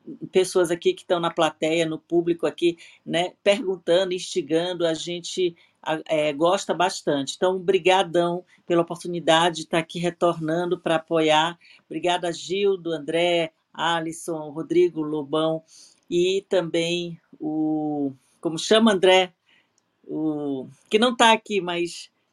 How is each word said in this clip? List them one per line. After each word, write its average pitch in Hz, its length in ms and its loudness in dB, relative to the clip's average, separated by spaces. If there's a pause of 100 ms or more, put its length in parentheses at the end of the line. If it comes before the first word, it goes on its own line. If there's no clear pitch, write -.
(320)
pessoas 180 400 2
aqui 175 220 0
que - 80 -18
estão 175 180 -2
na 170 100 -2
plateia, 165 560 0
no 156 140 -4
público 170 480 -2
aqui, 170 300 0 (280)
né, 165 280 -2 (100)
perguntando, 185 680 0
instigando, 175 720 -2
a 165 80 0
gente, 170 600 -4 (260)
a-, 156 260 -4
é, 151 260 0
gosta 170 400 0
bastante. 160 640 -2
Então, 190 240 0
brigadão 175 840 2 (220)
pela 170 160 2
oportunidade 170 760 0
de 160 60 -6
estar 170 160 -2
aqui 165 200 -6
retornando 170 800 -2
pra 165 160 0
apoiar. 160 640 2 (280)
Obrigada, 175 460 -2
Gildo, 180 600 -2
André, 165 600 0 (220)
Alisson, 165 760 -4
Rodrigo, 160 520 0
Lobão 156 600 -2 (460)
e 185 400 0
também 170 680 -2 (200)
o, 151 720 -4 (280)
como 160 180 -6
chama, 220 360 4
André? 185 400 4 (720)
O, 147 640 -4 (220)
que 214 100 2
não 240 160 2
tá 233 160 6
aqui, 208 300 0
mas 175 480 -6 (240)